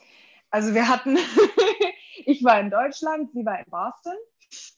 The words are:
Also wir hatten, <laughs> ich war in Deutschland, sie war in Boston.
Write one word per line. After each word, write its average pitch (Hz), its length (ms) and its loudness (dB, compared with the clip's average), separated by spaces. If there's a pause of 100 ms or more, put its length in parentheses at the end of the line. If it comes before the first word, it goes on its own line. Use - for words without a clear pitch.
(500)
Also 214 240 -2
wir 226 140 2
hatten, 262 300 0
<laughs> 370 1080 0
ich 269 180 0
war 226 160 6
in 202 100 -4
Deutschland, 277 640 -4
sie 240 120 -8
war 196 140 -6
in 165 100 -16
Boston. 254 440 -10 (640)